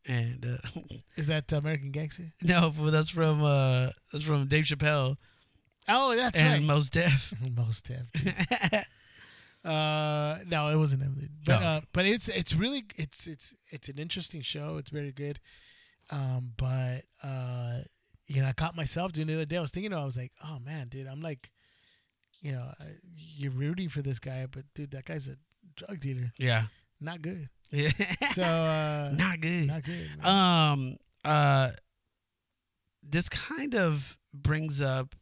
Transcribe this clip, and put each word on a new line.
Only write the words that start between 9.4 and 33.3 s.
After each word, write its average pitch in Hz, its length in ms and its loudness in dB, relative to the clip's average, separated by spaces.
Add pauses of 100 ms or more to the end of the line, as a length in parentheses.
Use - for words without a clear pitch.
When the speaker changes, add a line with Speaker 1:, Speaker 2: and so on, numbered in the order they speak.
Speaker 2:
Uh, 151 760 0 (100)
no, 156 220 0
it 156 60 6
wasn't 143 280 4
him, 135 100 0
dude. 135 160 -8 (160)
But, 120 140 6
Speaker 1:
No. 92 80 2
Speaker 2:
uh, - 120 0 (120)
but 180 120 2
it's, 208 220 2
it's 185 260 -2
really, 233 300 2 (140)
it's, - 320 -6
it's, 156 260 -6 (160)
it's 143 180 -12
an 139 80 -10
interesting 160 460 -6
show. 147 340 -6
It's 147 140 -10
very 143 220 -6
good. 143 260 -8 (720)
Um, 127 460 -4
but, 131 460 -2 (200)
uh, 123 600 -6 (440)
you 135 160 0
know, 135 60 2
I 131 60 -2
caught 165 200 -2
myself 170 380 -2
doing 156 160 -4
the 156 60 0
other 160 100 -2
day. 151 140 -4
I - 20 0
was 147 100 -4
thinking, 202 220 -6
I 156 120 -4
was 127 120 -4
like, 123 160 -8 (120)
"Oh 151 140 -10
man, 135 300 -10
dude, 131 180 -12
I'm 135 160 -12
like, 156 300 -10 (880)
you 151 100 -8
know, 127 300 -8
I, 151 60 -16 (280)
you're 156 380 -8
rooting 160 360 -2
for 143 140 -4
this 135 160 -2
guy, 131 320 -8
but 135 140 -14 (100)
dude, 147 160 -10
that 135 140 -12
guy's 147 240 -8
a 135 80 -12 (400)
drug 190 240 -12
dealer." 127 380 -4
Speaker 1:
Yeah. 117 260 2 (360)
Speaker 2:
Not 160 220 -8
good. 160 260 -8 (220)
Speaker 1:
Yeah. 147 240 2
<laughs> 202 380 0
Speaker 2:
So, 180 100 0
uh, 156 720 0
Speaker 1:
Not 175 240 2
good. 165 280 2
Speaker 2:
not 151 160 -2
good, 160 260 -8 (100)
man. 170 520 6
Speaker 1:
Um, 131 240 -2 (280)
uh, 143 460 4 (1300)
this 147 280 -2
kind 277 480 -4